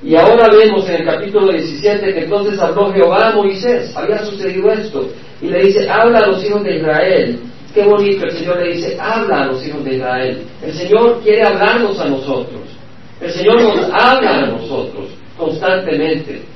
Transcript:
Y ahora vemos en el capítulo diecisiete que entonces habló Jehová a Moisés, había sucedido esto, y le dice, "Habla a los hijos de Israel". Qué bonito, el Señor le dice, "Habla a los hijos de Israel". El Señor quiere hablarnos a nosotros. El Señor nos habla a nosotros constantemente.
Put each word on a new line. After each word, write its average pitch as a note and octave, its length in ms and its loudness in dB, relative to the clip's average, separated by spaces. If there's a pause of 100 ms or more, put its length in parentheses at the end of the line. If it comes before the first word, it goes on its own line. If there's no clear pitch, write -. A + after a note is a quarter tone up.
Y C#3+ 120 0
ahora A3 340 6
vemos G#3 400 6
en E3+ 80 -2
el E3 100 -4
capítulo G3 460 0
diecisiete F#3+ 600 -2
que E3 120 -4
entonces G3+ 340 -2
habló F3+ 340 0
Jehová F#3+ 360 2
a G#3+ 80 0
Moisés, G3+ 600 -2
había G#3 280 -4
sucedido G3 460 -2
esto, G#3+ 380 -4 (320)
y F3 80 -6
le F3+ 140 0
dice, G3 260 2
"Habla A3 320 4
a G3+ 80 4
los F#3+ 160 -2
hijos G#3 200 -2
de F3 120 -2
Israel". D#3+ 640 0 (360)
Qué G3+ 100 2
bonito, G3+ 400 2
el - 80 -4
Señor E3+ 260 -4
le E3+ 140 -2
dice, E3+ 260 -6
"Habla G#3+ 440 -2
a C3+ 40 -2
los C3 200 -6
hijos C#3+ 180 -8
de C3 120 -4
Israel". B2+ 460 -4 (200)
El D#3 100 -8
Señor G#3+ 500 2
quiere G#3+ 200 4
hablarnos G#3 560 2
a D3 100 -2
nosotros. C3+ 540 -6 (580)
El E3+ 100 -8
Señor G#3+ 320 2
nos F#3 300 0
habla B3 460 2
a C4+ 80 0
nosotros - 640 -8 (260)
constantemente. E3 1040 -4 (120)